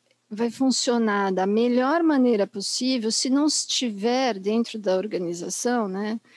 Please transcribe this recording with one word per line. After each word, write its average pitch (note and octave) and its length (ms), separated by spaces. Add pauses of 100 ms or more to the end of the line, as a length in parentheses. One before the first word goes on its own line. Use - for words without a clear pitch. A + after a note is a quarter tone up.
(300)
vai A3+ 200
funcionar A3+ 840
da F#3 120
melhor B3 560
maneira B3 460
possível A3+ 640
se C4 180
não C#4 180
estiver A#3+ 920
dentro A3 400
da F#3+ 160
organização, F#3 960
né? G#3 320 (160)